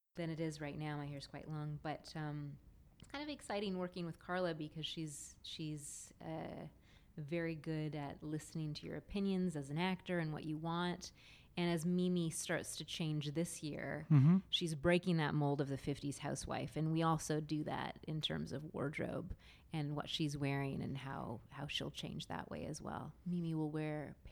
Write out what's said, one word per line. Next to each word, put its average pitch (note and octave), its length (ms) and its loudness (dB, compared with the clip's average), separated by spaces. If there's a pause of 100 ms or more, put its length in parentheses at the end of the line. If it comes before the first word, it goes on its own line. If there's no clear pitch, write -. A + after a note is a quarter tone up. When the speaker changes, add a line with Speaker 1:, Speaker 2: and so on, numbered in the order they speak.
(160)
Speaker 1:
than E3 140 -2
it D#3+ 100 -2
is D#3 200 0
right C#3+ 160 -4
now. D3+ 220 -2
My C#3+ 80 -4
hair's C#3+ 220 -8
quite - 200 -10
long, D3+ 360 -2
but, - 320 -6
um, D3 340 -4 (480)
it's - 100 -18
kind C#4+ 140 -6
of D4+ 80 -4
exciting G#3 480 -2
working F3+ 260 -2
with D#3+ 140 -6
Carla F3+ 340 0
because D#3 320 -6
she's, - 580 -6
she's, - 800 -6
uh, D#3+ 460 -6 (500)
very E3 380 -2
good D#3 400 -2
at D3 260 -4
listening D#3 540 -4
to E3 120 -8
your D#3+ 100 -4
opinions F#3 600 2
as C#3 140 -4
an D3 80 0
actor F3+ 400 0
and D#3 140 0
what - 120 -4
you D#3 140 -2
want. E3+ 540 -2 (460)
And F3 140 4
as E3 140 2
Mimi F3+ 420 4
starts - 480 -2
to D#3+ 80 -6
change D3+ 480 0
this E3 300 0
year, D3 500 -4
Speaker 2:
Mm-hmm. D3+ 240 12 (140)
Speaker 1:
she's E3 240 2
breaking F3 420 6
that D3+ 160 4
mold C#3+ 300 4
of C#3 80 0
the C3+ 80 0
fifties C#3+ 400 -2
housewife. - 580 -2
And D#3 160 2
we D#3+ 100 4
also D#3+ 380 4
do D3+ 240 0
that - 320 -4 (100)
in D#3 140 -2
terms D#3+ 320 -2
of C#3+ 100 -4 (120)
wardrobe - 600 -2 (380)
and D3 240 0
what - 100 -2
she's C#3+ 300 0
wearing C#3 460 0
and C3+ 160 -2
how, B2+ 500 -6
how C#3 180 -8
she'll C#3+ 240 -2
change C#3+ 360 -6
that - 240 -6
way - 180 -6
as D3+ 140 -6
well. - 280 -6 (160)
Mimi F3 280 0
will D#3 160 0
wear D3+ 460 -2 (160)